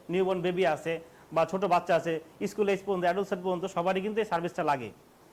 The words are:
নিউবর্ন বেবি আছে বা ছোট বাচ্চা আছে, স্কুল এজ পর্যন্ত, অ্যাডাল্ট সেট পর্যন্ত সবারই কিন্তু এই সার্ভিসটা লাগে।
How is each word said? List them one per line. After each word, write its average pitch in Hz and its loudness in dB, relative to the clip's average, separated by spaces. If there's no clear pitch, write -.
নিউবর্ন 185 2
বেবি 180 2
আছে 165 0
বা 160 4
ছোট 190 -2
বাচ্চা 175 4
আছে, 160 0
স্কুল 202 0
এজ 196 0
পর্যন্ত, 190 -2
অ্যাডাল্ট 180 0
সেট 196 -2
পর্যন্ত 180 -2
সবারই 185 -2
কিন্তু 214 -2
এই 208 -2
সার্ভিসটা 170 -2
লাগে। 135 -2